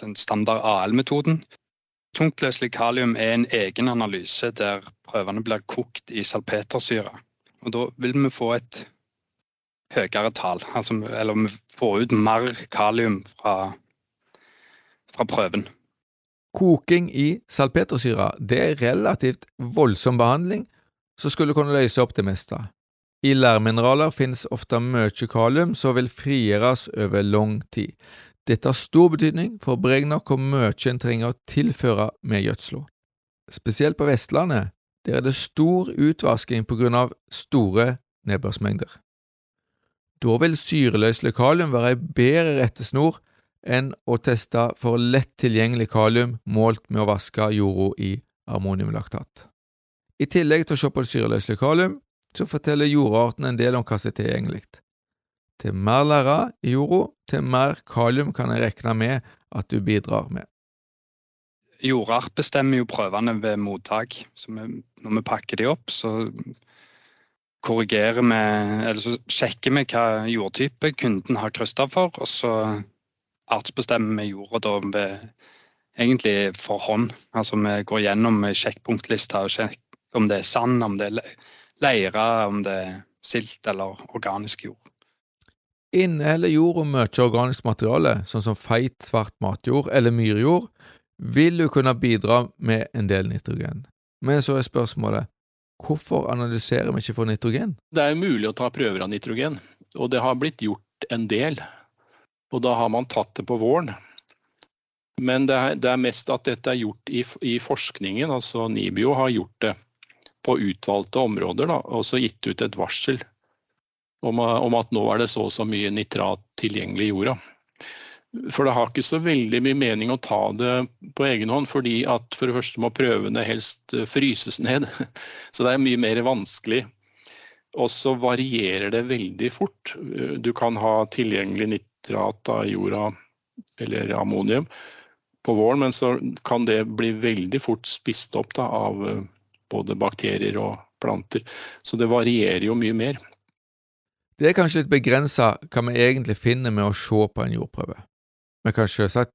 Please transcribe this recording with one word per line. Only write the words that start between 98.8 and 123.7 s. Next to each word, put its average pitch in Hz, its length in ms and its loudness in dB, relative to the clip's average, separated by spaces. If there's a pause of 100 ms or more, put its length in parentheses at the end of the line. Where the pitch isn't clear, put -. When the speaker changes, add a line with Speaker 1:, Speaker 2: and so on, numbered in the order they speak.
Speaker 3:
av 92 80 -4
nitrogen, 117 480 -4 (400)
og 127 160 -4
det 123 80 0
har 127 160 2
blitt 151 240 -4
gjort - 480 -6
en 113 220 -2
del, 127 260 0 (960)
og 123 80 -2
da 123 160 2
har 113 160 2
man 123 160 -2
tatt - 300 -2
det 95 100 -8
på 123 80 0
våren. 135 320 2 (1300)
Men 131 300 2
det 131 80 4
er, 135 180 0
det 127 140 0
er 127 160 2
mest - 240 -2
at 127 180 -4
dette 123 220 -4
er 127 140 -2
gjort - 280 -8
i 120 140 -2
f-, - 160 -16
i 120 180 -2
forskningen, 117 720 -4
altså 117 400 -4
NIBIO 107 480 0
har 131 160 2
gjort 95 320 -4
det 107 80 -2 (720)
på 131 100 4 (140)
utvalgte 101 560 -2
områder 101 480 -2
da, - 80 0
og - 240 -4
så 127 160 0
gitt - 240 -4
ut 104 160 -4
et 104 160 -4
varsel 113 400 -2 (1040)
om, 117 180 0
om 117 360 2
at 113 200 0
nå 107 80 0 (100)
er 117 100 2
det 113 80 0
så 107 160 -2
og 98 60 -4
så 110 140 -4
mye 104 260 -2
nitrat 98 480 -4 (180)
tilgjengelig 101 480 -2
i 104 60 0
jorda. 107 220 0 (1200)
For 139 140 2
det 127 80 2
har 117 160 2
ikke 135 140 -2
så 160 180 0
veldig 123 420 2
mye 135 140 2
mening 113 340 0
å 131 80 -2
ta 104 200 -2 (120)
det 123 200 0 (440)
på 139 80 2
egen 110 240 0
hånd, 135 200 0
fordi 120 360 0
at 120 320 -2
for 131 120 0
det 123 100 -2
første - 240 -4
må 117 100 0
prøvene 110 520 0
helst, 113 360 -4 (140)